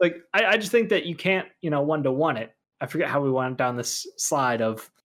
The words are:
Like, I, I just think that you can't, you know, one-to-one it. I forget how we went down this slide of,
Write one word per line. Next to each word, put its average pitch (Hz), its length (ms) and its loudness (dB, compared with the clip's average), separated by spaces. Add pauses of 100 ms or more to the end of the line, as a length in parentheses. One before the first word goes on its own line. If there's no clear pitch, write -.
Like, 175 160 2 (160)
I, 214 120 4
I 208 120 4
just 208 160 -4
think 226 160 4
that 180 160 2
you 170 100 -4
can't, 190 320 0 (140)
you 170 80 -4
know, 143 140 0
one-to-one 147 520 0
it. 110 180 -8 (280)
I 139 60 -6
forget 156 200 -2
how 143 140 0
we 139 100 0
went 131 260 0
down 123 200 0
this - 280 -6 (120)
slide 123 460 0
of, 110 260 -4 (160)